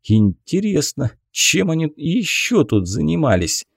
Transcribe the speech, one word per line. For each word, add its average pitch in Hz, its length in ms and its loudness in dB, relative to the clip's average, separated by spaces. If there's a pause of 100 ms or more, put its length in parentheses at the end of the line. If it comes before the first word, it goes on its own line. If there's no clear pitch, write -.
Интересно, 143 1080 0 (200)
чем - 380 0
они 160 260 -2
ещё 180 680 0
тут 98 240 0
занимались? 92 880 0